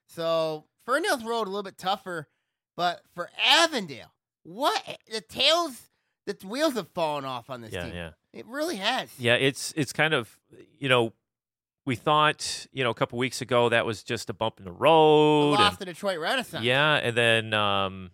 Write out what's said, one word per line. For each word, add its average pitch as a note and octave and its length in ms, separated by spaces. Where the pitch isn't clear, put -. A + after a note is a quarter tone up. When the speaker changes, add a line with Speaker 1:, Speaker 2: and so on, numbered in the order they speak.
Speaker 1:
So D#3+ 560
Ferndale's D4 380
road A3+ 240
a - 20
little G3 140
bit F#3+ 160
tougher. F3+ 480
But F3 260
for E3+ 140
Avondale, A#3 680
what C#4 380
the A3 120
tails, C#4+ 600
the G3+ 80
wheels C4+ 280
have G3+ 160
fallen D3+ 340
off B2+ 260
on B2+ 120
this G#2+ 120
Speaker 2:
Yeah, F2 120
Speaker 1:
team. E2 100
Speaker 2:
yeah. E2+ 140
Speaker 1:
It A2+ 120
really D4 300
has. G3+ 420
Speaker 2:
Yeah, A#2+ 180
it's, C3+ 420
it's C#3+ 160
kind D#3 200
of, A#2+ 240
you C3+ 120
know, A#2+ 240
we C3 100
thought, D3+ 800
you C3 100
know, A#2+ 60
a A2+ 40
couple B2+ 240
weeks B2 240
ago A#2+ 280
that A2+ 160
was G#2+ 180
just - 260
a A2 40
bump A2 260
in F#2+ 60
the F2 60
road. D3+ 840
Speaker 1:
The - 60
loss G#3 100
Speaker 2:
And F#3 80
Speaker 1:
to G3 60
Detroit F3+ 340
Renaissance. F3+ 440
Speaker 2:
Yeah, C#3+ 320
and A#2+ 200
then, A2+ 380
um, G2 600